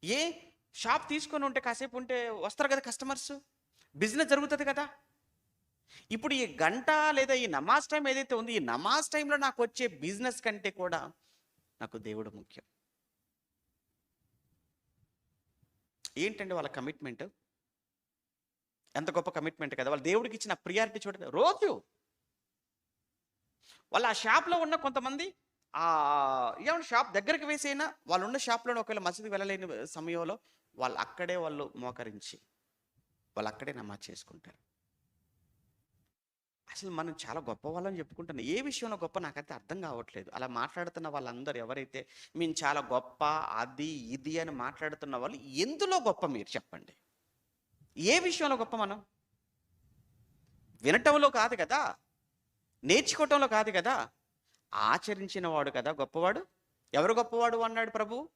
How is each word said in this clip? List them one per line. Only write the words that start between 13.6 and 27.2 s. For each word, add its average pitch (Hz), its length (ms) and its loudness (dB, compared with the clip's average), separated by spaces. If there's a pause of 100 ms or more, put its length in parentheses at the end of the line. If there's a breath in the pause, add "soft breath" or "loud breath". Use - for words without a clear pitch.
ఏంటండి 196 360 -2
వాళ్ళ 156 140 -2
కమిట్మెంట్? 139 560 -8 (1700)
ఎంత 160 140 -2
గొప్ప 160 200 -2
కమిట్మెంట్ 156 500 -6
కదా. 131 100 0
వాళ్ళ 143 120 -2
దేవుడికి 214 340 0
ఇచ్చిన 214 160 -4
ప్రియారిటీ 208 540 -2
చూడండి. 190 200 -10
రోజు 320 560 4 (2000 soft breath)
వాళ్ళు 233 160 4
ఆ 220 40 2
షాప్లో 330 460 4
ఉన్న 320 160 2
కొంతమంది, 277 600 -2 (480)
ఆ, 170 40 4 (760)
ఏమన్నా 311 320 -2
షాప్ 240 200 4
దగ్గరికి 277 320 0